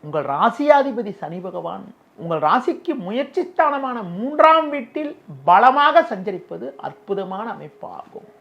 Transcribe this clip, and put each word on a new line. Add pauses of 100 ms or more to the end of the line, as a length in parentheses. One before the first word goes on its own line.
உங்கள் (100)
ராசியாதிபதி
சனி
பகவான் (380)
உங்கள்
ராசிக்கு (100)
முயற்சி
ஸ்தானமான (180)
மூன்றாம்
வீட்டில் (360)
பலமாக
சஞ்சரிப்பது (200)
அற்புதமான (100)
அமைப்பாகும். (140)